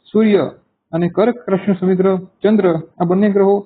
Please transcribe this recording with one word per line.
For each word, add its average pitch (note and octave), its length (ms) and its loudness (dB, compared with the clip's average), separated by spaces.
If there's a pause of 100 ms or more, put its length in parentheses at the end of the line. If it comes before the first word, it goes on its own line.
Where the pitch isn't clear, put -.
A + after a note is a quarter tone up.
(120)
સૂર્ય G#3 320 2 (480)
અને E3+ 160 -2
કર્ક A3 280 -2 (120)
રાશિનો F#3+ 260 -2
સ્વામી F#3 200 -2
ગ્રહ F#3 240 0 (240)
ચંદ્ર, G#3 240 2 (320)
આ F3 60 -2
બંને F#3+ 260 2
ગ્રહો G3+ 360 2